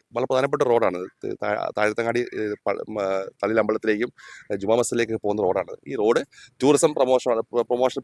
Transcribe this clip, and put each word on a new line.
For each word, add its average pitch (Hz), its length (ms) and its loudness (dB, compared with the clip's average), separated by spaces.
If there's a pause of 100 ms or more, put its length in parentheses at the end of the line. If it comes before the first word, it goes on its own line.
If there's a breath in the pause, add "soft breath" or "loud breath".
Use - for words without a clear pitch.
(140)
വളരെ 120 160 -2
പ്രധാനപ്പെട്ട 135 400 0
റോഡാണ്. 107 280 2
ഇത് 104 440 -8
താ-, 104 340 -2
താഴത്തങ്ങാടി, 113 460 0 (160)
ഏ, 107 80 -4 (200)
പ-, 101 160 -4 (140)
മ-, 98 260 -2 (200)
തളിയിൽ 110 200 2
അമ്പലത്തിലേക്കും, 110 480 0 (400 loud breath)
ഏ, 107 120 -4
ജുമാ 107 180 2
മസ്ജിദിലേക്കൊക്കെ 117 460 -2
പോകുന്ന 104 200 0
റോഡാണ്. 92 280 -2 (160)
ഈ 139 120 -8
റോഡ് 117 200 4 (400 loud breath)
ടൂറിസം 147 360 4
പ്രൊമോഷൻ, 127 440 2 (100)
പ്ര-, 117 180 0
പ്രൊമോഷൻ 123 340 0